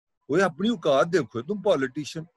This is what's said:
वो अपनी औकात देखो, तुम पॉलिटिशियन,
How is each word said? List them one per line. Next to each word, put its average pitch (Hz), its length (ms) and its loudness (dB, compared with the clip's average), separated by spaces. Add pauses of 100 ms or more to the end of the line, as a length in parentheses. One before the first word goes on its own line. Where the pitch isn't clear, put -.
(300)
वो 175 160 2
अपनी 175 240 -2
औकात 165 380 2
देखो, 143 340 -2
तुम 185 200 -8
पॉलिटिशियन, 151 640 -2 (120)